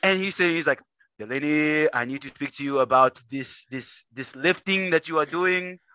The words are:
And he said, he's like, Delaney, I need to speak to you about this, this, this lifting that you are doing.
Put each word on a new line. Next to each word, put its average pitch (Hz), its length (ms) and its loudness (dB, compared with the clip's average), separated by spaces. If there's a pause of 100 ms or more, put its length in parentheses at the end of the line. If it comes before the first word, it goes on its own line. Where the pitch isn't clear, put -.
And 190 160 4
he 190 120 -2
said, 175 200 2
he's 165 160 0
like, 143 140 2 (360)
Delaney, 151 760 0
I 120 120 -2
need 131 180 -8
to 135 60 -14
speak 139 260 -10
to - 80 -12
you 139 160 -2
about 131 500 4
this, - 400 -10
this, - 340 -14 (100)
this 127 220 -12
lifting 185 560 0
that 160 180 2
you 160 100 -2
are 151 60 2
doing. 180 540 -2 (160)